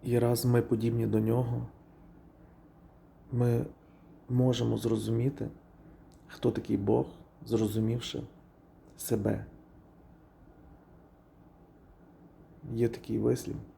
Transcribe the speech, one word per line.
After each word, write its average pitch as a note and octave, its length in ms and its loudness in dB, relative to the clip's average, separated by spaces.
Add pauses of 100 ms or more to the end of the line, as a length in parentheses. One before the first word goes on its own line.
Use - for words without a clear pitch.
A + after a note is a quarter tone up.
І A#2+ 160 2
раз A#2+ 260 2
ми A#2+ 180 4
подібні A#2 440 0
до G#2+ 140 2
нього, A#2+ 460 0 (1700)
ми A#2+ 340 2 (600)
можемо A#2+ 500 2
зрозуміти, A2+ 720 0 (800)
хто - 240 -2
такий A2+ 260 -2
Бог, G#2+ 300 2 (400)
зрозумівши A2 760 -2 (760)
себе. G#2+ 480 -2 (3250)
Є A#2 160 2
такий A2+ 300 -6
вислів A#2 380 -2 (220)